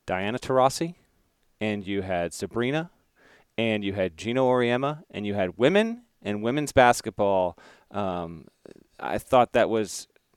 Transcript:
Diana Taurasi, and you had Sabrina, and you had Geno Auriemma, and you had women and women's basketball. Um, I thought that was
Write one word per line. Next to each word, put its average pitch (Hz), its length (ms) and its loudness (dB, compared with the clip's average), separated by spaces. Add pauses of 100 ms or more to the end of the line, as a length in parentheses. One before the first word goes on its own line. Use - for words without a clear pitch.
Diana 98 340 -4
Taurasi, 135 560 0 (640)
and 104 260 -4
you 98 160 -2
had 87 320 -4
Sabrina, 131 580 -4 (680)
and 110 260 0
you 98 100 -4
had 92 240 -2
Geno 120 300 0
Auriemma, 127 600 0
and 104 160 -8
you 101 80 -4
had 92 240 -2
women 208 460 2 (180)
and 104 220 -4
women's 139 280 -2
basketball. 101 840 2 (340)
Um, 87 540 -6 (540)
I 87 180 -4
thought 123 360 4
that 110 160 4
was 110 380 -4 (300)